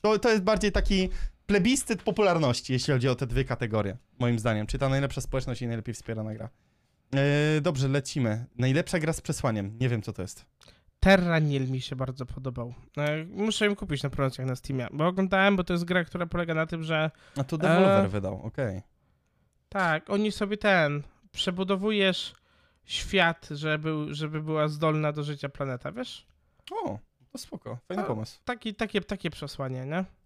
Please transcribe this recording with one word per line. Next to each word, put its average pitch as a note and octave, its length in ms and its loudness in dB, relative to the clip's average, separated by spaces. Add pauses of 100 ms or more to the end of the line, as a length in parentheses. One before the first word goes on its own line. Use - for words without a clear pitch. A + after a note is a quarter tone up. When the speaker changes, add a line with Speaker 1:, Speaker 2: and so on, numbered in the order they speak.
Speaker 1:
to, G#3+ 160 4
to A#3 120 4
jest G#3+ 120 4
bardziej G#3 300 2
taki F#3+ 360 2 (380)
plebiscyt A#3+ 560 2
popularności, E3+ 720 2
jeśli C3 200 0
chodzi C3 160 2
o B2 60 2
te B2 120 -4
dwie B2 180 0
kategorie, G#2+ 520 -2 (220)
moim A#2+ 200 2
zdaniem. A2 280 0
Czy - 120 -4
ta C#3 100 0
najlepsza C3+ 320 0
społeczność B2+ 420 -4
i A#2+ 40 -4
najlepiej A#2 280 -6
wspierana A2 400 -8
gra. A2+ 140 -10 (680)
E, D3 460 4
dobrze, C#3 280 0
lecimy. B2+ 580 0 (100)
Najlepsza C3+ 420 2
gra D#3 140 0
z - 80 -4
przesłaniem. A2 600 -4
Nie B2+ 80 2
wiem, A2+ 140 0
co G#2+ 100 -8
to F#2 100 -8
jest. - 220 -12 (560)
Speaker 2:
Terranil D#3+ 720 6
mi C3 100 -2
się - 160 -8
bardzo C3 300 -6
podobał. B2 480 -8 (220)
E, D3+ 280 -2
muszę G#3 420 -2
ją G3+ 100 0
kupić D3+ 260 -4
na C#3 80 -2
promocjach C3 360 -2
na B2+ 100 -2
Steamie, C3 360 -6
bo D3+ 140 0
oglądałem, F#3+ 500 4
bo F3+ 80 0
to F3+ 80 -4
jest F3 120 0
gra, F3 200 0
która F3 220 -6
polega E3 280 -2
na D#3+ 120 2
tym, E3 180 -6
że D#3 260 0 (260)
Speaker 1:
A C#3 80 -2
to D#3+ 140 -4
deweloper F#3+ 460 6
Speaker 2:
e, G3 40 0
Speaker 1:
wydał, F#2+ 340 -4
okej. G#2+ 400 -4 (840)
Speaker 2:
Tak, E3+ 420 0
oni G3+ 220 2
sobie G#3 240 -2
ten... D#3+ 460 2 (300)
Przebudowujesz F#3+ 1000 0 (500)
świat, - 680 0
żeby, D3+ 640 -4
żeby D3+ 280 -6
była D#3 260 0
zdolna D#3 440 0
do D3 120 -6
życia D3 240 -8
planeta, C#3 440 -6
wiesz? - 340 -12 (580)
Speaker 1:
O, A2 140 -6 (340)
to B3 60 -14
spoko, - 400 -12 (100)
fajny G3 140 -4
Speaker 2:
A, G3 40 -2
Speaker 1:
pomysł. A2 380 -6
Speaker 2:
taki, A#3 300 -6
takie, G#3 260 -2
takie F3+ 300 -6
przesłanie, C3 560 -8
nie? E3+ 180 -4 (220)